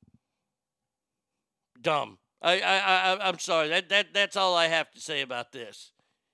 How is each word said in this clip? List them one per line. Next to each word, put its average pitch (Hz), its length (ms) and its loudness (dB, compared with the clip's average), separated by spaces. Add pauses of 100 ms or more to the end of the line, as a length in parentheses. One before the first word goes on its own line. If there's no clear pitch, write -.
(1800)
Dumb. 120 380 -2 (240)
I, 180 200 2
I, 190 180 2
I, 190 480 0
I'm 180 100 -2
sorry. 160 320 0
That, 175 200 -2
that, 196 220 2
that's 196 240 -2
all 190 200 2
I 165 140 2
have 160 240 0
to - 60 -20
say 147 220 -6
about 123 300 -8
this. 117 400 -16 (420)